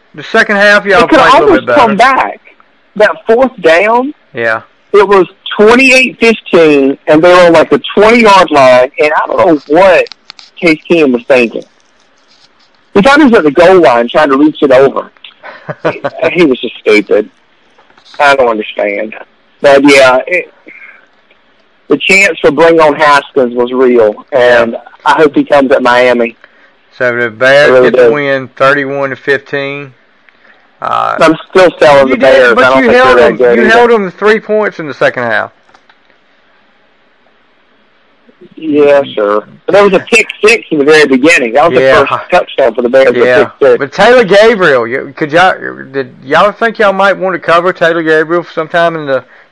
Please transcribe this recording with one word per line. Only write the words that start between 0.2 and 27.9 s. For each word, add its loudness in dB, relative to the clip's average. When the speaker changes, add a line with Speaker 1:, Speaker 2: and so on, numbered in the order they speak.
Speaker 1:
second -2
half, 0
y'all 2
Speaker 2:
it -4
could -2
Speaker 1:
played 2
a 4
little 2
Speaker 2:
almost 2
Speaker 1:
bit -14
better. 0
Speaker 2:
come 0
back. -2
That 0
fourth 0
down, 0
Speaker 1:
Yeah. -4
Speaker 2:
it 2
was 2
twenty-eight 2
fifteen, 0
and 2
they 4
were 4
on, 2
like, 2
the 0
twenty-yard 2
line, 2
and 0
I -4
don't -6
know 2
what 2
Case -2
Keenum 0
was -6
thinking. -2
He 0
thought 2
he 4
was 2
at 2
the 0
goal 4
line 2
trying 0
to 0
reach 0
it 2
over. 0
Speaker 1:
<laughs> -20
Speaker 2:
He, -6
he 0
was -2
just -10
stupid. -2
I 2
don't 0
understand. -6
But, 2
yeah, 4
it, -8
the 0
chance -2
for 0
bring 2
on 2
Haskins -2
was -4
real, 0
and 0
Speaker 1:
Yeah. -12
Speaker 2:
I 2
hope 0
he 0
comes 0
at 0
Miami. 0
Speaker 1:
So -4
the -4
Bears 0
Speaker 2:
I 2
really 2